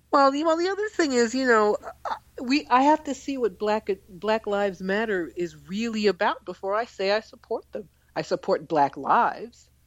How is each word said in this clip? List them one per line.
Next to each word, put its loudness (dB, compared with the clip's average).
Well, 4
the, -2
well, 2
the -2
other -4
thing -2
is, 2
you 0
know, 4
uh, -6
we, 0
I 4
have 4
to -6
see -8
what -4
Black, -2
Black -2
Lives -2
Matter -2
is -6
really -2
about 0
before -6
I -2
say -2
I 2
support -10
them. -12
I -4
support -2
Black 2
lives. -2